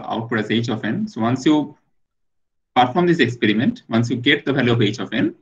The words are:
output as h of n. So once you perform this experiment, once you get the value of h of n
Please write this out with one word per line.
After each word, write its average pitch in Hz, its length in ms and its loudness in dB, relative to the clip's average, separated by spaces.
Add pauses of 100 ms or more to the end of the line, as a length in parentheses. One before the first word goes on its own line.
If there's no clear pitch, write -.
output 110 300 -4
as 107 140 -4
h 117 160 0
of 107 160 -4
n. 104 240 -4
So - 120 -10
once 120 240 -2
you 151 320 0 (1000)
perform 131 320 4
this 165 100 4
experiment, 170 680 0
once 117 220 0
you 123 60 -2
get 147 280 0
the 139 80 0
value 120 200 0
of 117 80 2
h 104 200 0
of 95 120 -10
n 147 300 -2